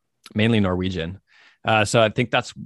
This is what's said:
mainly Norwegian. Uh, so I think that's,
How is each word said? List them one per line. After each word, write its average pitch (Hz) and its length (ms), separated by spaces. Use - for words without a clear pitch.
mainly 110 240
Norwegian. 92 600
Uh, 107 200
so 117 160
I 110 80
think 117 200
that's, - 240